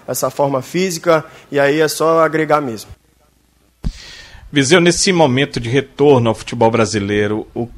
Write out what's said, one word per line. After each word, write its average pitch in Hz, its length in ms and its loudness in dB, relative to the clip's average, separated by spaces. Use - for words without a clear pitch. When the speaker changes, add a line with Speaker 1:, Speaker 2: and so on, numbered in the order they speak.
Speaker 1:
essa 131 220 -4
forma 139 320 -4
física, 170 640 -2
e 143 80 0
aí 143 220 2
é 156 80 2
só 160 320 0
agregar 151 400 0
mesmo. 113 280 -10
Speaker 2:
Viseu, 147 300 2
nesse 175 320 2
momento 143 480 0
de 117 80 -8
retorno 131 640 2
ao 107 60 0
futebol 117 360 0
brasileiro, 104 840 -2
o 117 140 -6